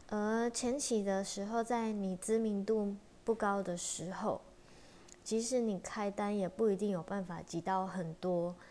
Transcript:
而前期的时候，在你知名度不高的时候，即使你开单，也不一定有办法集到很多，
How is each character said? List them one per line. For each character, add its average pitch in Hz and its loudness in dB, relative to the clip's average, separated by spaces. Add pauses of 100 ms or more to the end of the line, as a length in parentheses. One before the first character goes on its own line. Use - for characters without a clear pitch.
而 220 0
前 240 0
期 233 0
的 196 2
时 196 -4
候， 233 0
在 226 0
你 190 -2
知 220 2
名 208 2
度 208 2 (280)
不 233 2
高 202 2
的 180 -2
时 175 -6
候， 185 -2 (800)
即 220 0
使 240 2
你 214 2
开 202 -4
单， 208 0
也 190 2
不 220 2
一 196 6
定 208 2
有 180 0
办 196 -4
法 170 -6
集 170 -6
到 190 2
很 175 -4
多， 175 0 (140)